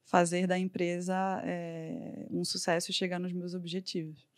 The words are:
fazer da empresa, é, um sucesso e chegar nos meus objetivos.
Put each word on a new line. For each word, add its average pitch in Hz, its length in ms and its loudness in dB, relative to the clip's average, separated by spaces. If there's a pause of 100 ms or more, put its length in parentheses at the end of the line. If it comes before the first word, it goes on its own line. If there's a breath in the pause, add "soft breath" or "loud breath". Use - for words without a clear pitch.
fazer 175 420 6
da 180 100 4
empresa, 185 840 0
é, 170 880 -6
um 175 140 0
sucesso 175 460 0
e - 20 -6
chegar 180 260 -2
nos 180 140 -4
meus 175 200 -4
objetivos. 170 720 -6 (120)